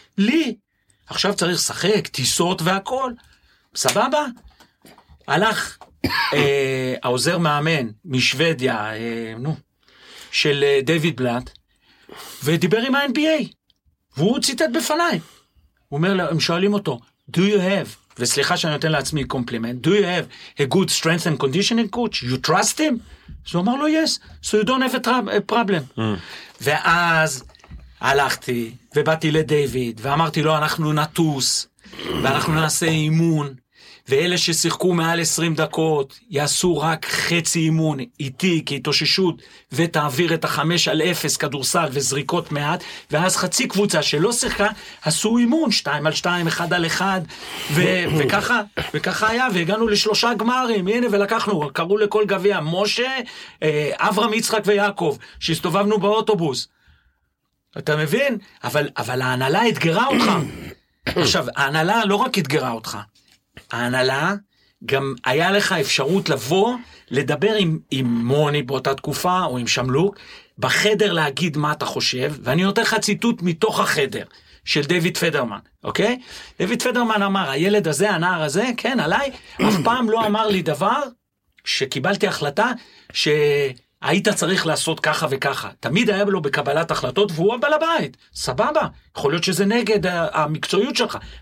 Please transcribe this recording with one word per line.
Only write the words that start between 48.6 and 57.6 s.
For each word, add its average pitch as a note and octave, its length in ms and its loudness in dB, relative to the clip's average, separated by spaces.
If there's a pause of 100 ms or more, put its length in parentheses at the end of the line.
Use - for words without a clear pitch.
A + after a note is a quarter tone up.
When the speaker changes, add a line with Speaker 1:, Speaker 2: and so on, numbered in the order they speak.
Speaker 1:
וככה F3+ 340 0
היה, A#3+ 260 2
והגענו G3+ 340 2
לשלושה G#3 460 2
גמרים, A3 540 0
הנה, A#3+ 220 2
ולקחנו, G3+ 600 0
קראו F3+ 260 0
לכל G#3 280 2
גביע, F#3+ 340 2
משה, G#3 580 -2 (440)
אה, D3+ 340 0
אברהם, G#3+ 380 0
יצחק A3 300 0
ויעקב, G3+ 520 0 (240)
שהסתובבנו G3 580 0
באוטובוס. G3 680 0 (1120)